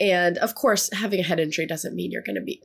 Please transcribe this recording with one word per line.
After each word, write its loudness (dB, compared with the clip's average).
And 4
of 0
course, 2
having -2
a 0
head 0
injury 0
doesn't -6
mean -4
you're -6
gonna -4
be, -8